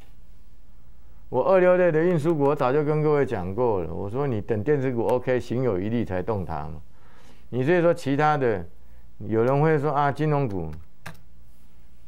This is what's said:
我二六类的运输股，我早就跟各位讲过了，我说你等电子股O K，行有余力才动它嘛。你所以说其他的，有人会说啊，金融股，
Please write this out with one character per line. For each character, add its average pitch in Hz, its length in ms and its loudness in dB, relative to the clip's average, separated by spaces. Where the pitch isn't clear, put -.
我 123 160 0
二 185 160 6
六 180 160 8
类 180 160 6
的 156 100 4
运 175 160 4
输 165 160 2
股， 143 100 2
我 139 120 4
早 127 160 2
就 151 100 4
跟 151 180 2
各 151 120 4
位 143 120 4
讲 98 300 -2
过 110 280 2
了， 82 120 -6
我 98 160 -6
说 135 160 -2
你 117 140 -2
等 104 220 -2
电 147 180 2
子 131 100 0
股 113 160 0
O 120 140 2
K， 127 180 0
行 117 240 -2
有 107 160 2
余 98 100 -2
力 113 160 0
才 92 180 -2
动 98 220 -2
它 78 200 -6
嘛。 78 160 -10
你 123 120 -2
所 143 100 2
以 180 80 4
说 165 140 4
其 143 220 -2
他 151 200 4
的， 113 280 0
有 110 260 2
人 135 180 4
会 160 160 4
说 143 140 0
啊， 143 180 2
金 147 200 0
融 143 180 2
股， 87 220 -4